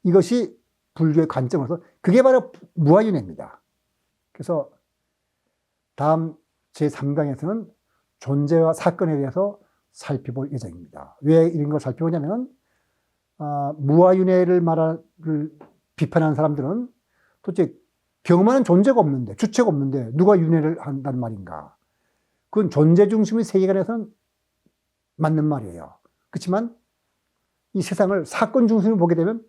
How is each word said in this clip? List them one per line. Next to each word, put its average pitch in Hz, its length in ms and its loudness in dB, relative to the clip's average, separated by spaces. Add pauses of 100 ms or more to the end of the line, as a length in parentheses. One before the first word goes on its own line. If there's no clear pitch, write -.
이것이 196 560 2 (340)
불교의 160 340 0
관점으로서 131 540 -4 (200)
그게 214 200 4
바로 262 300 2 (220)
무아윤회입니다. 156 880 0 (680)
그래서 165 380 -6 (1300)
다음 160 400 -2 (380)
제삼 143 420 -4
강에서는 156 540 -6 (500)
존재와 147 540 0
사건에 160 440 -2
대해서 175 420 -4 (320)
살펴볼 135 640 -10
예정입니다. 87 680 -16
왜 160 260 4
이런 151 220 -4
걸 151 100 -2
살펴보냐면은, 165 680 -6 (880)
아, 143 400 -6
무아윤회를 180 840 4
말할, 160 400 0 (960)
비판하는 156 400 0
사람들은 151 540 -4 (520)
도대체 175 340 -4 (480)
경험하는 208 400 4
존재가 208 360 4
없는데, 131 360 -2
주체가 226 320 0
없는데 135 460 -2
누가 185 240 4
윤회를 160 420 0
한단 135 400 -8
말인가? 92 560 -12 (720)
그건 208 200 0
존재 165 380 4
중심의 214 360 -2
세계관에서는 190 680 -2 (1040)
맞는 156 280 0
말이에요. 101 480 -8 (360)
그렇지만 208 460 -6 (1000)
이 190 80 -2
세상을 185 440 -2
사건 233 420 -2
중심으로 220 300 0
보게 170 180 0
되면 214 340 -4